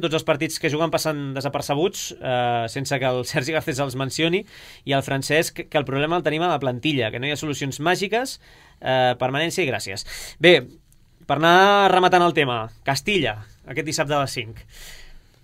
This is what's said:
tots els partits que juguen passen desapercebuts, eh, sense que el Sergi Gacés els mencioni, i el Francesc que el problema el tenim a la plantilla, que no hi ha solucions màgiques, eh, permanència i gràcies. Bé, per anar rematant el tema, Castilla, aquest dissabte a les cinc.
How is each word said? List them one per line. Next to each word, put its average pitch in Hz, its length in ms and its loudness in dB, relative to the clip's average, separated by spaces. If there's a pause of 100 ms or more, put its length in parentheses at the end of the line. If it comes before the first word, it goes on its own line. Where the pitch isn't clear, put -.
tots 160 160 -2
els 151 80 -4
partits 156 340 -2
que 165 80 0
juguen 156 240 0
passen 151 400 -2
desapercebuts, 143 720 -2 (160)
eh, 120 480 0
sense 139 320 -4
que 131 80 0
el 127 160 -2
Sergi 156 320 -4
Gacés 139 240 -2
els 131 160 -4
mencioni, 160 460 -2 (420)
i 135 80 -2
el 139 80 2
Francesc 143 600 -2 (100)
que 151 80 2
el 135 80 -6
problema 151 320 0
el 147 80 -16
tenim 156 160 -2
a 180 80 0
la 139 80 -2
plantilla, 127 480 -2
que 107 80 -8
no 123 80 -6
hi 147 80 -2
ha 143 80 -6
solucions 143 400 -6
màgiques, 185 560 0 (400)
eh, 127 400 2
permanència 147 480 -2
i 131 80 -2
gràcies. 95 320 -8 (320)
Bé, 170 220 8 (640)
per 143 160 0
anar 190 480 6
rematant 180 400 6
el 160 80 0
tema, 123 300 0 (180)
Castilla, 139 540 -2 (260)
aquest 151 240 -6
dissabte 147 240 -2
a 143 80 2
les 135 160 -4
cinc. 110 220 -10 (840)